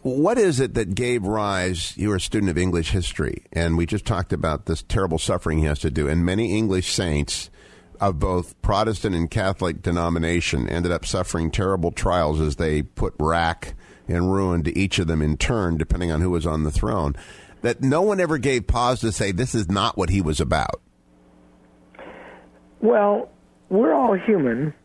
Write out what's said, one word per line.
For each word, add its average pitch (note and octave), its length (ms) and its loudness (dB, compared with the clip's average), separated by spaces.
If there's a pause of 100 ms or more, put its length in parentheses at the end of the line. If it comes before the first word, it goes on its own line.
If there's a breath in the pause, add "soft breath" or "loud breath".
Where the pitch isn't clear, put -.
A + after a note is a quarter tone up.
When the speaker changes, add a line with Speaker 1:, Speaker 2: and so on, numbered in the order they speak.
Speaker 1:
what D3+ 360 2
is F3 220 4
it B2+ 160 0
that G2 200 0
gave A#2+ 300 0
rise, F#2+ 720 -2
you G#2 120 0
were G2+ 60 2
a F2+ 60 0
student G#2 280 0
of D#2+ 80 0
English F2 340 0
history, - 600 -2
and E2 260 0
we E2+ 80 2
just G2+ 200 -4
talked F#2 260 -2
about D#2 340 -2
this D#2+ 160 -4
terrible F2 380 -2
suffering E2 400 0
he D#2 60 4
has D2 140 0
to D#2 120 -2
do, D2 160 0
and E2+ 180 2
many G2 320 0
English F#2+ 360 0
saints D2+ 560 -2 (500 loud breath)
of F#2+ 200 0
both F2+ 420 -2
Protestant G#2 540 0
and E2 140 0
Catholic F#2+ 520 -2
denomination E2+ 880 0
ended E2+ 220 -2
up E2+ 140 -2
suffering E2+ 460 -2
terrible F#2 400 0
trials D#2+ 500 0
as D2 140 0
they D#2 260 0
put - 380 -4
rack E2 540 0 (340 loud breath)
and F2 240 0
ruin F#2 320 0
to D#2+ 140 -2
each G2 220 0
of E2+ 80 0
them D#2+ 140 0
in D2+ 160 0
turn, F#2 400 0
depending E2+ 340 0
on D#2 100 0
who F2+ 80 2
was E2+ 160 0
on D#2 180 0
the D2+ 80 -2
throne, F2+ 440 0 (460 loud breath)
that A#2+ 200 -2
no C3+ 200 2
one G3+ 180 2
ever D#3+ 180 0
gave B2 300 0
pause B2 320 2
to A2+ 120 -2
say, G2+ 200 -2
"This A#2+ 240 -2
is G2 140 0
not G2+ 280 0
what F2+ 120 0
he G2 120 2
was D#2 180 0
about." C#2 420 -2 (2000 loud breath)
Speaker 2:
Well, G#3 500 4 (400)
we're A#3+ 240 4
all B3+ 200 4
human D#3 600 0 (120)